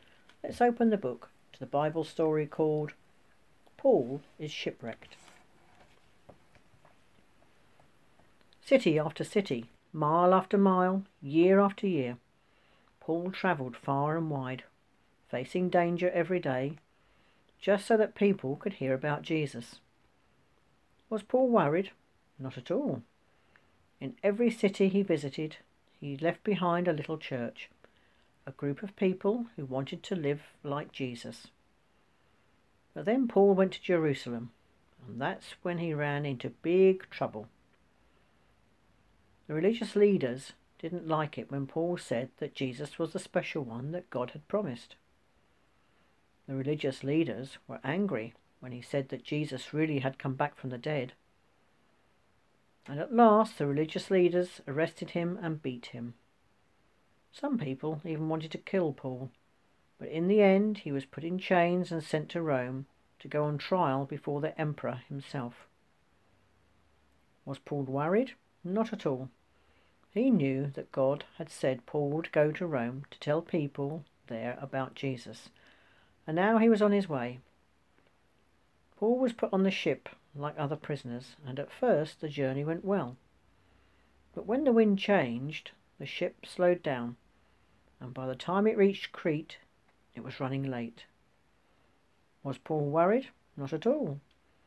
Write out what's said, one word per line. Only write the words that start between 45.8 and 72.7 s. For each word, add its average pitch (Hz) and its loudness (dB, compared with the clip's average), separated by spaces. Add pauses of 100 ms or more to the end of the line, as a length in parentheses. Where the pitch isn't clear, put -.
The 135 -6
religious 139 -4
leaders 135 -2 (100)
were 120 -10
angry 147 -2 (240)
when 127 -14
he 123 -12
said 135 -4
that 127 -10
Jesus 147 -6
really 151 0
had 135 -4
come 135 -6
back 147 -4
from 131 -10
the 127 -8
dead. 135 -6 (1800)
And 143 -8
at 214 -4
last 220 6
the 143 0
religious 151 -2
leaders 180 2
arrested 160 -4
him 175 -4
and 160 -6
beat 123 -8
him. 120 -12 (1160)
Some 285 -4
people 151 -4
even 160 -4
wanted 160 -4
to 180 -8
kill 175 -2
Paul, 131 -8 (640)
but - -12
in 165 0
the 208 6
end 202 6
he 147 -8
was 135 -2
put - -12
in 175 -4
chains 180 2
and 165 -2
sent 151 -4
to 175 -4
Rome 131 -2 (320)
to - -16
go 151 -2
on 147 -2
trial 139 0
before 143 -6
the 156 -4
emperor 135 -4
himself. 135 -10 (1800)
Was 139 -10
Paul 143 -6
worried? 156 0 (320)
Not 214 -2
at - -6
all. 131 -2 (840)
He 254 2
knew 139 2
that - -12
God 139 0 (120)
had 156 -12
said 131 -2
Paul 147 -2
would 160 -6
go 151 4
to 165 -4
Rome 131 -4